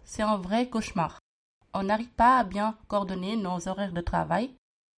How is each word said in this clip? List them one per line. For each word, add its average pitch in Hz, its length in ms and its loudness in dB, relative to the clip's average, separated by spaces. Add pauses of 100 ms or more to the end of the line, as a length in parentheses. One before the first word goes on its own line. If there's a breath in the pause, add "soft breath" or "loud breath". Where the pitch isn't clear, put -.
c'est - 200 -6
un 214 140 2
vrai 214 320 0
cauchemar. 202 500 -2 (540)
On 196 100 -2
n'arrive 214 280 0
pas 247 280 6
à 233 40 2
bien 208 340 -2 (100)
coordonner 190 480 -2
nos 180 320 -4
horaires 190 260 -4
de 170 80 -2
travail. 175 540 0 (420)